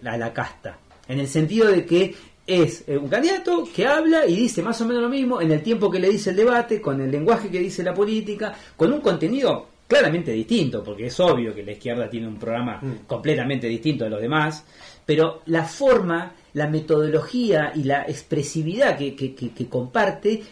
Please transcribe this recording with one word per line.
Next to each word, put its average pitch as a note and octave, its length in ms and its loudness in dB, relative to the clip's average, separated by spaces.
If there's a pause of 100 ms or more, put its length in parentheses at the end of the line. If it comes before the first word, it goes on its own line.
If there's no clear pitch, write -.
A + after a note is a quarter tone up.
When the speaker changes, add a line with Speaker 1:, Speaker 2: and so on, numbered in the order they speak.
Speaker 1:
a A#2 120 -4
la A#2 160 -4
casta, - 460 -10 (280)
en C3+ 120 -4
el C3+ 80 -4
sentido F3+ 400 2
de F#3 180 4
que F3+ 280 2 (320)
es, F3 420 2
eh, C#3+ 100 0
un C#3+ 120 -4
candidato E4+ 560 0 (100)
que G3 100 0
habla D#4 400 4
y F3 100 4
dice A3+ 260 0
más A3+ 200 -2
o A3+ 40 0
menos A#3+ 180 0
lo A#3+ 60 0
mismo C4 320 0
en D#3+ 100 2
el D3+ 100 2
tiempo G#3 300 0
que F#3 80 0
le F#3 100 2
dice G3+ 220 0
el F3+ 60 -2
debate, A#3 440 2
con C3+ 200 -2
el C3+ 100 -2
lenguaje G#3 380 0
que F3 100 -4
dice F3+ 240 -4
la F3+ 100 -2
política, G#3 600 -2 (220)
con - 180 4
un D4 80 -2
contenido F#3 680 0 (200)
claramente E3+ 440 4
distinto, A2+ 520 0
porque G#2 240 -8
es B2 120 -8
obvio B2+ 340 2
que G2+ 100 -10
la G2+ 100 -10
izquierda A#2 360 -4
tiene A2+ 180 -8
un G#2+ 100 -10
programa A#2 440 -4
Speaker 2:
Mm. B2+ 260 -8
Speaker 1:
completamente B2+ 600 -2
distinto A#2 380 -2
de A2 40 -2
los G#2+ 120 -6
demás, D3+ 420 -2 (420)
pero D#3+ 400 2
la D#3+ 180 0
forma, F3+ 680 2 (200)
la D3 140 -2
metodología D#3 1080 0
y D3+ 80 -2
la C#3 200 0
expresividad D#3+ 920 -2
que, C#3 180 -4
que, C3 200 -6
que, B2 160 -8
que - 160 -8
comparte G3+ 720 -2 (100)